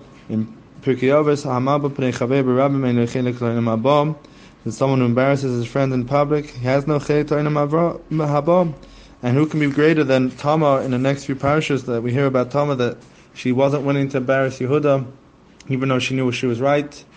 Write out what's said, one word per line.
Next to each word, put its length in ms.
in 260
Pirkei 280
Avos, 340
"Ha'amar 360
b'pnei 340
chaver 300
barabim 420
ein 120
lo 80
chelek 340
lo 100
haba." 540
That 100
someone 260
who 60
embarrasses 520
his 80
friend 280
in 120
public, 440
he 160
has 220
no 120
chelek 280
to 80
haba. 1400
And 140
who 80
can 140
be 100
greater 340
than 280
Tamar 500
in 100
the 60
next 280
few 100
parashas 500
that 160
we 100
hear 140
about 260
Tamar, 240
that 220
she 200
wasn't 300
willing 260
to 80
embarrass 420
Yehuda, 460
even 180
though 120
she 160
knew 180
she 140
was 120
right. 460